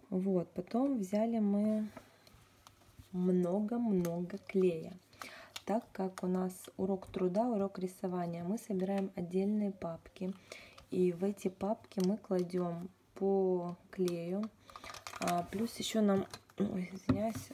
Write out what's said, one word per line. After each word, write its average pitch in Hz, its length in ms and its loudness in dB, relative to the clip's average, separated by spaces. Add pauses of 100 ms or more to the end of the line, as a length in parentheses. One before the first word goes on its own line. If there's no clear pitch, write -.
(100)
Вот, 185 420 2
потом 247 460 0
взяли 214 420 2
мы 214 480 2 (1200)
много-много 185 1300 0
клея. 175 540 2 (720)
Так 220 280 0
как 185 300 -4
у 185 40 -2
нас 185 260 0 (240)
урок 190 320 -2
труда, 190 400 2
урок 196 300 0
рисования, 180 640 -4
мы 202 140 -2
собираем 196 580 -2
отдельные 196 560 0
папки. 185 600 -8 (580)
И 180 220 4
в 170 120 -2
эти 202 240 -2
папки 196 580 -2
мы 202 100 4
кладём 180 720 -2 (260)
по 185 640 2 (140)
клею. 180 580 -2 (720)
А, 175 300 0
плюс 226 300 -4
ещё 214 200 0
нам, 196 240 4 (340)
ой, 190 340 -2
извиняюсь, 208 600 0